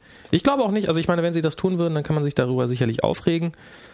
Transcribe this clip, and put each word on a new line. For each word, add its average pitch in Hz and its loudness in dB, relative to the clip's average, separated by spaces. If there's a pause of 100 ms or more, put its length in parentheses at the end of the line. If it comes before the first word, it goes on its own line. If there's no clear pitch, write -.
(320)
Ich 165 2
glaube 277 2
auch 202 0
nicht. 208 0
Also 160 0
ich 160 -2
meine, 170 2
wenn 170 0
sie 165 0
das 156 0
tun 185 0
würden, 170 0
dann 147 -2
kann 156 -2
man 151 2
sich 143 -2
darüber 127 -2
sicherlich 120 0
aufregen. 165 0 (420)